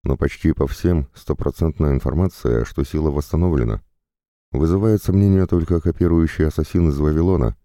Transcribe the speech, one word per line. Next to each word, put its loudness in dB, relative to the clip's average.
Но 0
почти 0
по 0
всем -2
стопроцентная -2
информация, -2
что -6
сила -2
восстановлена. -2
Вызывает 0
сомнение 4
только 0
копирующий 0
ассасин 0
из -2
Вавилона. 0